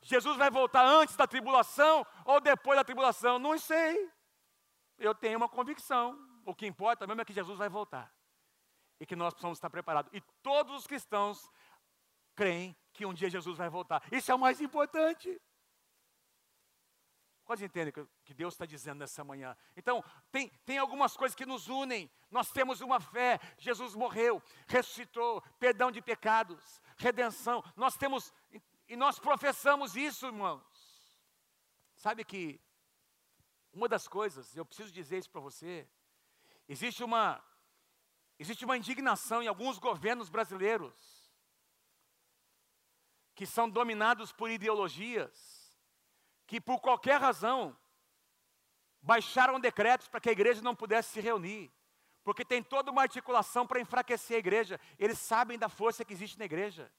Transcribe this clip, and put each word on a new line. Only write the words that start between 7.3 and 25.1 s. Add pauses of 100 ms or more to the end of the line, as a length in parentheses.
Jesus
vai
voltar. (840)
E
que
nós
precisamos
estar
preparados.
E (200)
todos
os
cristãos (840)
creem (200)
que
um
dia
Jesus
vai
voltar.
Isso
é
o
mais
importante. (2000)
Quase
entendem
o
que,
que
Deus
tá
dizendo
nessa
manhã. (220)
Então, (300)
tem, (160)
tem
algumas
coisas
que
nos
unem. (200)
Nós
temos
uma
fé. (200)
Jesus
morreu, (240)
ressuscitou, (160)